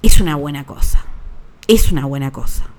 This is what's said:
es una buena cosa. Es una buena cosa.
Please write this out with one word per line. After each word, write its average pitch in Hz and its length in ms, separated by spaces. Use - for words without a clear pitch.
es 214 180
una 160 160
buena 143 300
cosa. - 380
Es - 240
una 143 140
buena 139 260
cosa. - 360